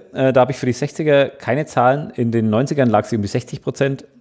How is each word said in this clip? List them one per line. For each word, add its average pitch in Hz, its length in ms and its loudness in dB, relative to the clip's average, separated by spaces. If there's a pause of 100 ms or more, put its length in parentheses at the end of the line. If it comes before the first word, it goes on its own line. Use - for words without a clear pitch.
(140)
äh, 131 180 2
da 127 100 4
habe 131 120 2
ich - 40 -10
für - 80 -6
die 127 60 2
sechziger 143 560 0
keine 143 380 -4
Zahlen. 131 460 0
In 117 200 -2
den 110 180 0
neunzigern 135 400 0
lag 107 140 4
sie - 140 -4
um 104 40 -2
die 101 60 -2
sechzig - 340 -6
Prozent. 135 440 -4 (160)